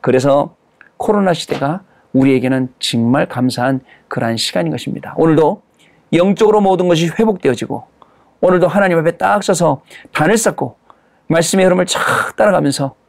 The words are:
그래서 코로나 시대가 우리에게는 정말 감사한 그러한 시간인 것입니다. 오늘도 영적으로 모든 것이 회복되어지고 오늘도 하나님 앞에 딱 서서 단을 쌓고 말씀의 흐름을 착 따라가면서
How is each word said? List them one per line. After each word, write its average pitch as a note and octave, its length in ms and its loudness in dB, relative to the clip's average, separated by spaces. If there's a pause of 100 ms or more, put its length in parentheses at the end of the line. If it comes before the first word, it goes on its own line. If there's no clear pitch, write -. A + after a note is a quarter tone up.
그래서 C3+ 540 0 (420)
코로나 G3+ 340 0
시대가 D3 520 -4 (300)
우리에게는 C3 680 0
정말 B2 480 0
감사한 B2+ 540 -2 (260)
그러한 A#2 280 -4
시간인 E3 360 -4
것입니다. - 440 -10
오늘도 D#3+ 460 2 (520)
영적으로 G3+ 460 2
모든 F#3+ 280 2
것이 E3+ 200 2
회복되어지고 D#3 760 -2 (580)
오늘도 F3+ 260 4
하나님 F3+ 300 2
앞에 E3 200 0
딱 G3 260 0
서서 D#3 400 0 (280)
단을 F3+ 260 2
쌓고 E3 380 -4 (520)
말씀의 F3 380 2
흐름을 F3+ 200 2
착 - 500 -4
따라가면서 D3+ 600 0 (140)